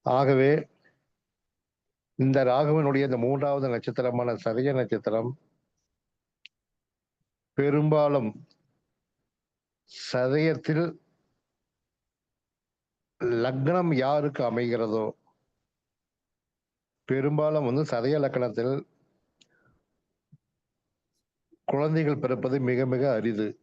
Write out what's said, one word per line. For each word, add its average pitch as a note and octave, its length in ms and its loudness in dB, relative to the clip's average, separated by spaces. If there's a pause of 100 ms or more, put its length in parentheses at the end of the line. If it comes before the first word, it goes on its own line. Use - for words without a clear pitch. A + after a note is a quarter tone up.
ஆகவே C3+ 640 2 (1500)
இந்த C3+ 280 2
ராகுவினுடைய C#3 600 2
இந்த B2+ 140 0
மூன்றாவது C3+ 520 -2
நட்சத்திரமான A#2+ 680 -2
சதய B2 380 -2
நட்சத்திரம் A#2 680 -2 (2250)
பெரும்பாலும் D3 960 0 (1700)
சதயத்தில் D#3 840 0 (2250)
லக்னம் C3+ 720 0
யாருக்கு C#3+ 480 0
அமைகிறதோ, A2+ 680 -2 (1900)
பெரும்பாலும் D3+ 640 0
வந்து C3+ 200 0
சதய C#3 340 0
லக்னத்தில் B2+ 680 -2 (2750)
குழந்தைகள் D3 540 0
பிறப்பது C3 400 -2
மிக B2 260 0
மிக C3 280 0
அரிது. G#2+ 500 -2